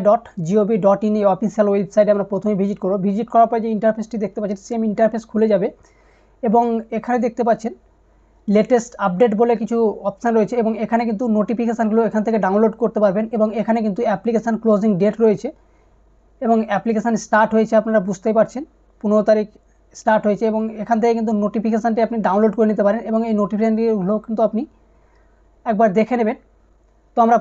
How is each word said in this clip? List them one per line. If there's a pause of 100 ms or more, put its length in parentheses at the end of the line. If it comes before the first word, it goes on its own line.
ডট (240)
জিওভি (100)
ডট
ইন
এই
অফিসিয়াল
ওয়েবসাইটে
আমরা
প্রথমে
ভিজিট
করব। (140)
ভিজিট
করার
পরে
যে
ইন্টারফেসটি
দেখতে
পাচ্ছেন
সেম
ইন্টারফেস
খুলে
যাবে (800)
এবং (340)
এখানে
দেখতে
পাচ্ছেন (840)
লেটেস্ট (160)
আপডেট (100)
বলে
কিছু (320)
অপশান
রয়েছে
এবং (140)
এখানে
কিন্তু (140)
নোটিফিকেশানগুলো
এখান
থেকে
ডাউনলোড
করতে
পারবেন (120)
এবং (140)
এখানে
কিন্তু
অ্যাপ্লিকেশান
ক্লোজিং (120)
ডেট
রয়েছে (960)
এবং (140)
অ্যাপ্লিকেশান (120)
স্টার্ট
হয়েছে
আপনারা
বুঝতেই
পারছেন, (380)
পনেরো
তারিখ (520)
স্টার্ট
হয়েছে
এবং (220)
এখান
থেকে
কিন্তু (120)
নোটিফিকেশানটি
আপনি (100)
ডাউনলোড
করে
নিতে
পারেন
এবং (100)
এই
নোটিফিকেশানগুলো (120)
কিন্তু
আপনি (1080)
একবার (100)
দেখে
নেবেন। (800)
তো
আমরা